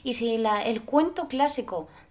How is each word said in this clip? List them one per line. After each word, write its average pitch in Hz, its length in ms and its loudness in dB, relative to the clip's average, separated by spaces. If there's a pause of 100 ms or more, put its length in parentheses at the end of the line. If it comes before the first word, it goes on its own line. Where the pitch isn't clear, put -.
Y 247 100 -2
si 226 240 0
la, 214 260 2
el 226 200 -2
cuento 294 440 2
clásico 262 600 -2 (220)